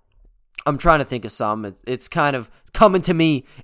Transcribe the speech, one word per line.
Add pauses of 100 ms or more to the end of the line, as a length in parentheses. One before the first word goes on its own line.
(640)
I'm
trying
to
think
of
some.
It's,
it's
kind
of (220)
coming
to
me (200)